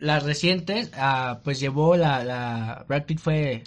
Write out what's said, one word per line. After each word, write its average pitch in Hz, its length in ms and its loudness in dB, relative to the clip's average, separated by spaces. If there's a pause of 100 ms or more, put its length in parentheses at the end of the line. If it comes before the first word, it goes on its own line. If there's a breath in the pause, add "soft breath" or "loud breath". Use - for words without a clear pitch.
las 147 240 2
recientes, 180 720 0
ah, 131 460 0
pues, 139 160 -2
llevó 147 360 4
la, 143 280 2
la, 120 640 -4
Brad 143 160 0
Pitt 160 160 -4
fue 147 460 0